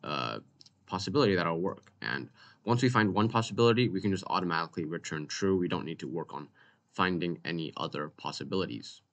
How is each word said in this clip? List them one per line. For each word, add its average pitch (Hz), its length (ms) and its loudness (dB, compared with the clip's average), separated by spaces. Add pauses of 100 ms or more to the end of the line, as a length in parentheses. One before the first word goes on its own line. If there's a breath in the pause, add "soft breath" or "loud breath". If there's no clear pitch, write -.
uh, 62 340 -4 (480)
possibility 98 480 2
that'll 85 240 0
work. - 320 -4 (100)
And 62 280 -6 (360 loud breath)
once 120 160 2
we 127 80 4
find 107 240 4
one 107 160 4
possibility, 117 600 4
we 92 120 -2
can 101 120 2
just 92 160 0
automatically 82 560 -2
return 80 420 -6
true. 95 300 2
We 90 100 2
don't 87 180 -2
need 80 140 -8
to 80 100 -8
work 80 240 -6
on 73 140 -10 (460 soft breath)
finding 87 520 0
any 82 320 -4
other 78 340 -4
possibilities. - 920 -6 (120)